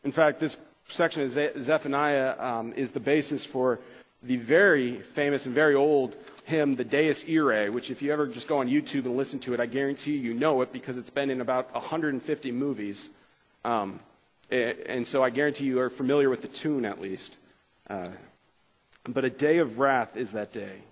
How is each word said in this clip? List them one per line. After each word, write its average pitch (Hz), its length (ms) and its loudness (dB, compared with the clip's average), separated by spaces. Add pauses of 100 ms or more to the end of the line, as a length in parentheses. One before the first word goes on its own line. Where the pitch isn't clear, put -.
In 143 80 -2
fact, 151 280 4
this 156 180 -2 (300)
section 165 340 0
of 135 80 -2
Ze-, 147 300 0
Zephaniah, 139 800 0
um, 117 360 -4
is 131 160 -2
the 135 80 -6
basis 143 460 0
for 127 340 0 (440)
the 123 140 0
very 135 600 4
famous 143 480 -2
and 127 80 -6
very 147 220 6
old 139 420 4 (280)
hymn, 147 300 2
the 123 80 -4
Dies 143 440 2
Irae, 127 420 2
which 120 200 -6
if 127 120 -8
you 143 100 -2
ever 151 160 0
just 120 200 -10
go 143 120 2
on 127 80 0
YouTube 143 380 0
and 120 100 -2
listen 135 240 -4
to 123 140 -6
it, 120 60 -2
I 120 60 2
guarantee 139 520 -4
you 120 160 -4
know 135 280 2
it - 120 -2
because 127 240 -8
it's 117 120 -12
been 139 200 -2
in 131 100 -2
about 127 340 -2
a 123 60 -4
hundred 156 340 -2
and 123 80 -4
fifty 143 300 -4
movies. 117 580 -6 (540)
Um, 101 360 -2 (520)
a-, 120 400 0
and 120 160 -4
so 135 160 2
I 127 60 4
guarantee 139 360 -2
you 127 140 0
are 127 100 0
familiar 139 400 2
with 123 120 -2
the 127 80 -12
tune 147 360 -4
at 101 140 -6
least. 95 380 -10 (520)
Uh, 92 180 -8 (1000)
but 131 180 -2
a 127 40 2
day 151 280 4
of 123 220 0
wrath 135 360 2
is 110 160 -4
that 107 220 -6
day. 101 280 -10 (100)